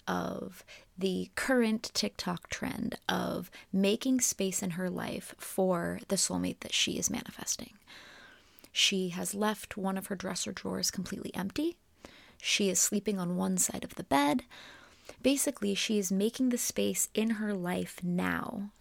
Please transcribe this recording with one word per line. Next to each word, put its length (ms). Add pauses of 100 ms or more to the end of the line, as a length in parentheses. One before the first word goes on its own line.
of 560 (320)
the 380
current 640
TikTok 540
trend 500 (100)
of 400 (240)
making 480
space 400
in 100
her 160
life 520
for 680
the 100
soulmate 420
that 120
she 280
is 100
manifesting. 680 (920)
She 380
has 240
left 420
one 220
of 80
her 100
dresser 360
drawers 400
completely 420
empty. 420 (640)
She 300
is 100
sleeping 380
on 200
one 200
side 260
of 120
the 80
bed. 400 (760)
Basically, 540
she 240
is 140
making 380
the 100
space 560
in 160
her 240
life 480
now 680 (120)